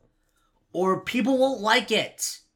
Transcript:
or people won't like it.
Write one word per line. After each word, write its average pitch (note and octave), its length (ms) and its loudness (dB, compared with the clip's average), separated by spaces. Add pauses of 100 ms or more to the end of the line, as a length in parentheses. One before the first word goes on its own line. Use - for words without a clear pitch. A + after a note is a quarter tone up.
(720)
or F#3 300 0
people B3+ 340 0
won't C4 240 2
like G#3+ 300 0
it. - 500 -4 (160)